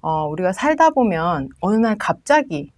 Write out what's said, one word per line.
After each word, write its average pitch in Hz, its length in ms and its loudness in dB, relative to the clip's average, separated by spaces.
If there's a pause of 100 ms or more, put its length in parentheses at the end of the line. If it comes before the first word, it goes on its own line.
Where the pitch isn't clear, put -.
어, 156 260 -4
우리가 180 260 -2
살다 311 380 2
보면 175 580 0 (120)
어느 202 160 0
날 220 200 2
갑자기 175 800 -2